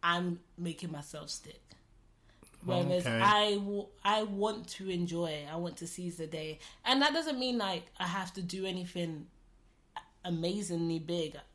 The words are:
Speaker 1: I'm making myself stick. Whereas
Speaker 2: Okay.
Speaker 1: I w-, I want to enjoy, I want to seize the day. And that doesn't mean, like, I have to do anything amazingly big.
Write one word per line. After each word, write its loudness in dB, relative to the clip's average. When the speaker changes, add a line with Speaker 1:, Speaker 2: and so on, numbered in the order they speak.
Speaker 1:
I'm 2
making -6
myself -10
stick. -12
Whereas 4
Speaker 2:
Okay. 4
Speaker 1:
I 8
w-, -2
I 4
want -2
to -6
enjoy, -2
I -8
want -4
to -8
seize -6
the -6
day. -8
And 6
that 6
doesn't 0
mean, 2
like, 0
I 0
have -2
to -6
do -4
anything -4
amazingly 0
big. -2